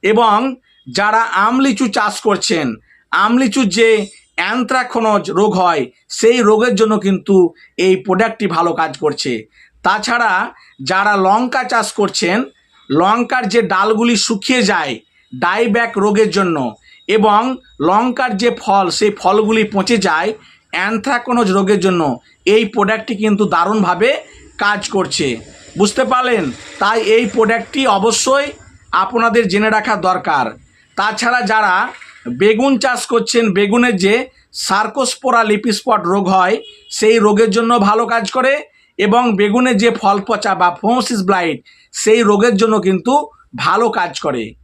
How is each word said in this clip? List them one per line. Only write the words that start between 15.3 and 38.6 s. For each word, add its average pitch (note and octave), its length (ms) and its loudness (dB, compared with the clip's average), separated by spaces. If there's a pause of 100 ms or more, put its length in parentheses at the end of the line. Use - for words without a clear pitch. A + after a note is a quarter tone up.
ডাইব্যাক G#3+ 640 0
রোগের G#3 340 2
জন্য F3 260 0 (520)
এবং G#3 320 4 (400)
লঙ্কার A#3 560 0
যে A#3 120 2 (100)
ফল, G3 320 2
সেই G#3 260 0
ফলগুলি G#3+ 540 2
পচে G3+ 260 0
যায় F3+ 320 0 (440)
অ্যানথ্রাকনোজ A3+ 800 -2
রোগের G3 340 2
জন্য, F3+ 160 2 (440)
এই G#3+ 260 4
প্রোডাক্টটি A3 440 -2
কিন্তু G#3 300 0
দারুণভাবে F3+ 640 0 (500)
কাজ G3+ 300 -2
করছে। D#3+ 380 -2 (500)
বুঝতে G#3 280 0
পারলেন? B3 380 0 (360)
তাই G#3+ 200 0 (160)
এই A#3+ 80 2 (100)
প্রোডাক্টটি A3+ 480 -2 (160)
অবশ্যই B3+ 500 0 (460)
আপনাদের A3+ 560 0
জেনে G#3 200 0
রাখা G#3+ 260 0 (120)
দরকার। F3 380 -2 (520)
তাছাড়া A3+ 440 -2 (100)
যারা G#3+ 240 2 (640)
বেগুন A3 380 4
চাষ B3 280 -2
করছেন, A#3 380 0 (100)
বেগুনের G#3 440 2
যে G3 180 2 (520)
সার্কোস্পোরা A#3 760 0
লিপ G#3 200 0 (140)
স্পট G#3+ 280 0
রোগ F#3+ 240 0
হয়, F#3+ 260 2 (360)
সেই A3 280 2
রোগের G#3 320 4
জন্য A3+ 280 0
ভালো G#3 260 2
কাজ A3+ 260 -4
করে C4 220 0 (460)